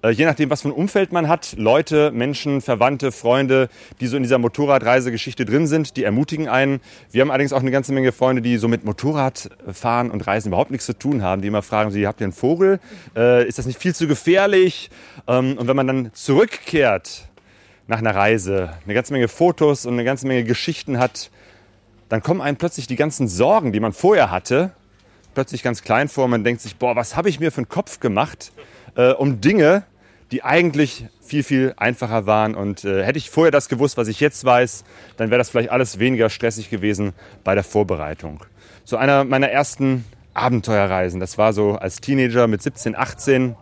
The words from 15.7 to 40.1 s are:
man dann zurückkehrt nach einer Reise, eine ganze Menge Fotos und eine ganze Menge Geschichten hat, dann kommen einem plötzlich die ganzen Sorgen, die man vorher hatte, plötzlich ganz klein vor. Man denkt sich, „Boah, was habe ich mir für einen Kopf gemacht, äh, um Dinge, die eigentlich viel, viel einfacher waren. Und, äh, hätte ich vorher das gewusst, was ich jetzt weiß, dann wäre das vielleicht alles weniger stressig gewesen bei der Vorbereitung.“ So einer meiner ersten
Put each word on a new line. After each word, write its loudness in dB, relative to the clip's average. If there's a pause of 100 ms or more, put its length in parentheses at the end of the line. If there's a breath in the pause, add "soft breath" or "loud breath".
man 0
dann -4
zurückkehrt 0 (580 soft breath)
nach -2
einer 0
Reise, 2 (160)
eine -6
ganze -2
Menge 0
Fotos 2
und -4
eine -2
ganze -2
Menge 0
Geschichten -4
hat, -2 (800 soft breath)
dann -4
kommen 0
einem -4
plötzlich -6
die -6
ganzen -2
Sorgen, 2
die 0
man -2
vorher 4
hatte, 0 (600 soft breath)
plötzlich -6
ganz -4
klein 2
vor. 0
Man 0
denkt 0
sich, -14
„Boah, -2
was -4
habe 0
ich -2
mir 0
für -8
einen -6
Kopf -8
gemacht, -4 (420 loud breath)
äh, 4
um -2
Dinge, 4 (480 soft breath)
die -6
eigentlich 0 (140)
viel, -4
viel 0
einfacher -2
waren. 2
Und, -6
äh, 0
hätte 0
ich -10
vorher 2
das 2
gewusst, 0
was -2
ich -4
jetzt -2
weiß, 2 (320 loud breath)
dann -2
wäre 4
das 0
vielleicht 0
alles -2
weniger 2
stressig -6
gewesen -2 (320 loud breath)
bei 0
der 0
Vorbereitung.“ -4 (400 soft breath)
So -6
einer 4
meiner 2
ersten 0 (280)